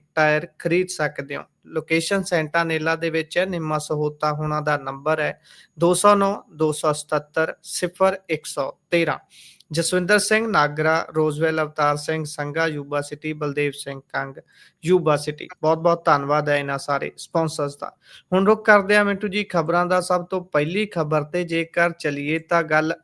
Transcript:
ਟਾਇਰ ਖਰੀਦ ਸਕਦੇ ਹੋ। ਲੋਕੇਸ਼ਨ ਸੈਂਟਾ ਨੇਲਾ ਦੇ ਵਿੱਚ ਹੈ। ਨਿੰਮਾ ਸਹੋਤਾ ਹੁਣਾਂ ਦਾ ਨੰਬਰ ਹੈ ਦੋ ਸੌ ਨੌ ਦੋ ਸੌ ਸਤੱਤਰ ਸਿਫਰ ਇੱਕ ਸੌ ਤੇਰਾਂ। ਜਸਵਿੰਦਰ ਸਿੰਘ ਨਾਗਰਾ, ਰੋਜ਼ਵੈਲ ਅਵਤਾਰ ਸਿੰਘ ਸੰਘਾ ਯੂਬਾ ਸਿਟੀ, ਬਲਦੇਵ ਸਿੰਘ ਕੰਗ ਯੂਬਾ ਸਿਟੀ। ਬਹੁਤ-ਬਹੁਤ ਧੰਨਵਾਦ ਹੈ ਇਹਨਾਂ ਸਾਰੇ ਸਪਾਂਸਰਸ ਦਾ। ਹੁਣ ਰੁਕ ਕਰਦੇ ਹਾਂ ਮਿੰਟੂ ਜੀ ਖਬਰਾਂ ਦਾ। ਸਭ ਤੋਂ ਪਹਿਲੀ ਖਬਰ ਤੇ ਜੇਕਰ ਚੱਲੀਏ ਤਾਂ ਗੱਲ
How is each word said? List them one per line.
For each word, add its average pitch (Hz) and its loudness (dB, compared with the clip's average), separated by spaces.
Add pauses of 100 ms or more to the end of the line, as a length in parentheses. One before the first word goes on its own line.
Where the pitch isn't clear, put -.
(160)
ਟਾਇਰ 151 2 (120)
ਖਰੀਦ 180 0
ਸਕਦੇ 147 -6
ਹੋ। 147 -10 (220)
ਲੋਕੇਸ਼ਨ 165 -2
ਸੈਂਟਾ 165 0
ਨੇਲਾ 160 0
ਦੇ 165 -2
ਵਿੱਚ 160 -2
ਹੈ। 180 2
ਨਿੰਮਾ 160 -2
ਸਹੋਤਾ 151 -2
ਹੁਣਾਂ 151 -2
ਦਾ 147 0
ਨੰਬਰ 139 -2
ਹੈ 151 -4 (380)
ਦੋ 170 4
ਸੌ 208 6
ਨੌ 196 2 (180)
ਦੋ 156 0
ਸੌ 151 0
ਸਤੱਤਰ 156 -2
ਸਿਫਰ 190 -2 (120)
ਇੱਕ 156 -4
ਸੌ 139 -6 (200)
ਤੇਰਾਂ। 156 0 (540)
ਜਸਵਿੰਦਰ 180 0
ਸਿੰਘ 214 0
ਨਾਗਰਾ, 156 2
ਰੋਜ਼ਵੈਲ 156 0
ਅਵਤਾਰ 151 0
ਸਿੰਘ 156 -4
ਸੰਘਾ 147 -4
ਯੂਬਾ 143 -4
ਸਿਟੀ, 147 -8
ਬਲਦੇਵ 147 -4
ਸਿੰਘ 139 -10 (100)
ਕੰਗ 135 -6 (480)
ਯੂਬਾ 160 4
ਸਿਟੀ। 147 -6 (140)
ਬਹੁਤ-ਬਹੁਤ 160 2
ਧੰਨਵਾਦ 147 2
ਹੈ 147 2
ਇਹਨਾਂ 143 -2
ਸਾਰੇ 143 -4
ਸਪਾਂਸਰਸ 156 -2
ਦਾ। - -12 (420)
ਹੁਣ 190 4
ਰੁਕ 214 2
ਕਰਦੇ 208 6
ਹਾਂ 208 4
ਮਿੰਟੂ 202 -2
ਜੀ 202 -2
ਖਬਰਾਂ 170 0
ਦਾ। 180 2
ਸਭ 180 -2
ਤੋਂ 185 -4
ਪਹਿਲੀ 175 0
ਖਬਰ 156 -2
ਤੇ 175 -4
ਜੇਕਰ 165 0
ਚੱਲੀਏ 147 -4
ਤਾਂ 170 0
ਗੱਲ 156 2 (100)